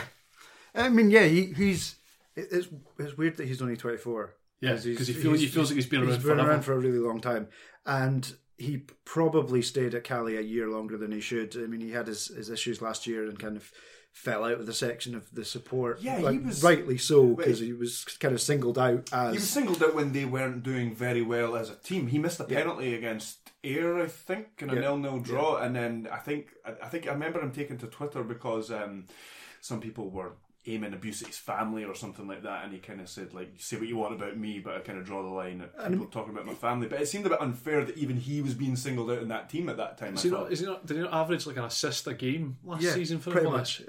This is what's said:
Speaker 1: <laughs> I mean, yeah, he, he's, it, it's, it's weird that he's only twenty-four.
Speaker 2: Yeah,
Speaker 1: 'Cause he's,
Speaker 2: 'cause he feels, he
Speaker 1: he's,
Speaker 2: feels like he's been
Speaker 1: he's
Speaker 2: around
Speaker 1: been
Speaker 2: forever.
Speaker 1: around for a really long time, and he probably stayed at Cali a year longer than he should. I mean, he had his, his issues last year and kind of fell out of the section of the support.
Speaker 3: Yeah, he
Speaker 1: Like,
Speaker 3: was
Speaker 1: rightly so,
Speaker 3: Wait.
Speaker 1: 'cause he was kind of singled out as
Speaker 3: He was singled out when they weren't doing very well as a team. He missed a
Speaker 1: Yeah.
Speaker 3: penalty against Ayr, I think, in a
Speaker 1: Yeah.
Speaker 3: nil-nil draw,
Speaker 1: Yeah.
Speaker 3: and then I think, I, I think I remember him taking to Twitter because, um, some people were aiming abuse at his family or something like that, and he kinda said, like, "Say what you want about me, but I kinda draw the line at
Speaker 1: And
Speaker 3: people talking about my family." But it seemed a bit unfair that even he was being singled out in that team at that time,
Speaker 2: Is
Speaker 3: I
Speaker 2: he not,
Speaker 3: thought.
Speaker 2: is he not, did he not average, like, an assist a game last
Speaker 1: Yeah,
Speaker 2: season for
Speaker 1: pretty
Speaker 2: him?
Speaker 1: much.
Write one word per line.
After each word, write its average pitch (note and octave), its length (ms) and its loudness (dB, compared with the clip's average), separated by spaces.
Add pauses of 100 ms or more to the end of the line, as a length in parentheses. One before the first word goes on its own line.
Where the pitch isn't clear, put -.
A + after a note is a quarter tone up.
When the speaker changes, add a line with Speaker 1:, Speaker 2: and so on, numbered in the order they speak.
(180)
Speaker 1:
<laughs> - 580 -20
I A#3+ 140 2
mean, A3+ 220 10
yeah, G#3+ 140 12
he, F3 280 6
he's, F3 420 2 (400)
it, F3 160 -8
it's, F3+ 160 0 (300)
it's C#3+ 200 -8
weird D#3 200 0
that D3 100 -4
he's B2+ 140 -4
only A#2+ 160 -2
twenty-four. A2+ 580 -4 (260)
Speaker 2:
Yeah, B2+ 100 2
Speaker 1:
'Cause A2+ 120 0
he's, A#2+ 140 -2
Speaker 2:
'cause B2 100 0
he B2 60 0
feels, D3+ 260 4
he D3 60 4
Speaker 1:
he's, B2+ 80 0
Speaker 2:
feels D3+ 160 4
like C#3+ 60 0
he's B2+ 100 2
been C3+ 160 2
Speaker 1:
he's B2 80 4
Speaker 2:
around B2 140 4
Speaker 1:
been D3 120 6
Speaker 2:
forever. D3 140 6
Speaker 1:
around D3 140 6
for C3+ 100 0
a C3 60 2
really B2+ 180 4
long A#2 240 0
time, A2+ 260 -2 (380)
and C3+ 480 2 (240)
he C3+ 280 -6 (200)
probably D3+ 560 4
stayed A#2+ 320 0
at A#2+ 100 -2
Cali A2+ 340 -2
a A2 40 -2
year A2 260 0
longer A2 300 -4
than G#2+ 140 -4
he G#2+ 80 -4
should. A2 360 -4
I A#2 120 -6
mean, A2+ 140 -6
he A2+ 100 -8
had A#2 160 -4
his, G#2 220 -6
his G#2+ 200 -12
issues A#2 320 -4
last A2 240 -6
year A2+ 200 -2
and G#2 120 -8
kind G#2+ 180 -8
of - 160 -14 (400)
fell A2 320 -4
out A#2+ 100 0
of A#2 120 -6
the A2 80 -8
section A#2+ 400 -2
of A2 180 -10
the A2+ 140 -8
support. B2 560 -2
Speaker 3:
Yeah, B3+ 160 -4
he E3+ 60 0
Speaker 1:
Like, C3+ 200 2
Speaker 3:
was F#3 200 -2
Speaker 1:
rightly D3 340 6
so, C#3+ 240 8
Speaker 3:
Wait. B2+ 240 8
Speaker 1:
'cause A#2 140 4
he A#2 140 -4
was A#2+ 300 -4 (160)
kind C3+ 140 2
of A2+ 80 0
singled C3 380 2
out B2+ 340 4
as B2 200 2
Speaker 3:
He A2 60 0
was - 80 0
singled G3+ 360 2
out D#3 100 8
when D3 180 2
they C#3 140 0
weren't B2+ 380 -2
doing B2 320 -2
very A#2+ 260 0
well A#2 340 2
as A2 140 -2
a G2 60 -12
team. F3 320 -2
He C3 100 2
missed E3+ 220 0
a B2 100 -6
Speaker 1:
Yeah. C3 80 2
Speaker 3:
penalty C3+ 380 0
against A2 560 -8 (120)
Ayr, E3 360 0
I E3 80 2
think, G#3+ 400 -8 (120)
in C#3 120 -4
a - 20 0
Speaker 1:
Yeah. B2+ 80 2
Speaker 3:
nil-nil C#3 380 0
draw, C#3 400 2
Speaker 1:
Yeah. B2 60 -2
Speaker 3:
and B2 100 0
then A#2 360 -4
I A#2 60 -6
think, D3 320 -6 (160)
I, A2 200 -12
I A#2 40 -12
think E3 180 -6
I C#3+ 40 -4
remember D#3+ 300 -2
him C3+ 100 -4
taking C#3+ 260 -6
to A#2+ 100 -12
Twitter C3 360 -8
because, A2+ 480 -6
um, G2+ 340 -8 (560)
some A2+ 180 -8
people A2+ 300 -8
were F#2 240 -8 (360)
aiming G#2+ 240 -4
abuse G2+ 280 -8
at A2+ 80 -12
his - 80 -14
family A2 480 -6
or G2 100 -8
something G2 320 -12
like F#2+ 160 -12
that, F2+ 220 -8
and G2+ 80 -12
he F2+ 60 -12
kinda F#2+ 280 -14
said, F#2 260 -14
like, F2+ 240 -12
"Say - 200 -8
what A2+ 100 -4
you A#2 80 -4
want A2 180 -2
about G2+ 220 -8
me, G#2+ 240 -6
but G2+ 160 -8
I F#2 60 -6
kinda G2 200 -10
draw G2 220 -6
the F#2 60 -6
line F#2 320 -6
at F2+ 160 -14
Speaker 1:
And F3 160 -2
Speaker 3:
people - 140 -2
talking G#2+ 260 -8
about G#2 120 -8
my - 80 -10
family." A#2+ 340 -2
But C#3 120 -4
it D3 80 0
seemed G3+ 180 -4
a F3+ 40 4
bit D#3 100 2
unfair C#3+ 460 0
that - 120 -8
even B2+ 200 0
he C#3+ 240 -2
was C3 120 -2
being C3 220 0
singled B2 340 -2
out A#2+ 120 0
in A2+ 80 -6
that A2 200 -6
team E3 200 -2
at - 80 -6
that A2 200 -4
time, G2+ 180 -8
Speaker 2:
Is - 40 -4
Speaker 3:
I - 40 -2
Speaker 2:
he F3+ 60 6
not, F#3+ 120 0
Speaker 3:
thought. - 100 -4
Speaker 2:
is D#3 80 0
he F#3 60 -2
not, F#3 200 -6
did D#3 120 -2
he E3+ 60 -2
not F3 100 -4
average, D#3+ 340 0
like, C3 80 -8
an B2 80 -4
assist C3 440 -2
a C3 60 -6
game C3 520 -4
last E3+ 160 -4
Speaker 1:
Yeah, F3 120 2
Speaker 2:
season E3 260 0
for F3 120 -6
Speaker 1:
pretty E3+ 160 4
Speaker 2:
him? C#3+ 60 2
Speaker 1:
much. - 360 -2